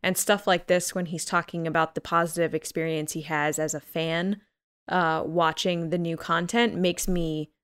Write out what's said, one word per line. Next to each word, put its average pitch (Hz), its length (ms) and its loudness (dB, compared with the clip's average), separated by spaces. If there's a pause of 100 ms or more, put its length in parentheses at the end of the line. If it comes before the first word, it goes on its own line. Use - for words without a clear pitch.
And 185 140 0
stuff 202 300 2
like 180 200 2
this, 180 280 2
when 180 120 -2
he's 160 160 -6
talking 170 440 -2
about 160 280 0
the - 60 -4
positive 165 540 0
experience 160 580 -4
he 160 80 -4
has 151 380 0
as 156 140 -2
a 151 60 -6
fan, 170 640 -2 (480)
uh, 165 360 2
watching 165 680 0
the 180 60 0
new 165 200 -2
content, 180 580 0
makes 180 320 2
me 160 440 -2 (120)